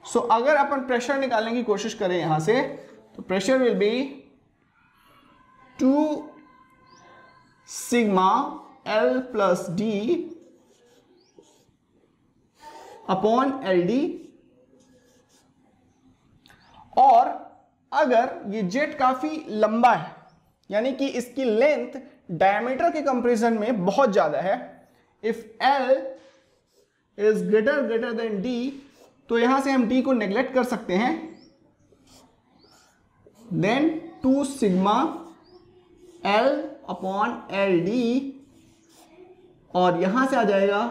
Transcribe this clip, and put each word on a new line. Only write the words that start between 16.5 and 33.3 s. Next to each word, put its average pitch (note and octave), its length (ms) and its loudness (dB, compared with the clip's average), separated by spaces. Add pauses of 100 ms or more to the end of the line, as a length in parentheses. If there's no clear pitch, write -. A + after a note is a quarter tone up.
और - 320 6 (640)
अगर B3+ 420 2 (140)
ये G#3+ 160 -4
jet C#4 340 -4
काफ़ी C4+ 520 -2
लंबा A3 420 2
है, E3+ 220 -4 (560)
यानी A#3 220 -2
कि C4+ 160 -4
इसकी B3 360 -6
लेंथ B3 560 0 (300)
डायमीटर A3 600 0
के D#4 120 -6
कंपैरिजन A#3+ 560 0
में G#3 260 -2
बहुत G3+ 280 2
ज़्यादा D#3 280 2
है, F#3+ 160 -2 (680)
if A3 140 -4 (260)
L C4 280 2 (1300)
is G#3 300 2
greater, A3 280 2 (120)
greater A#3 240 -2
than A3+ 320 -4
D, B3 260 -4 (580)
तो A#3 100 0
यहाँ C4 220 4
से C4+ 100 -2
हम B3+ 200 2
D B3+ 140 2
को C4+ 80 2
neglect A3+ 420 0
कर B3 100 2
सकते G3+ 300 -4
हैं, A#3+ 180 2 (2500)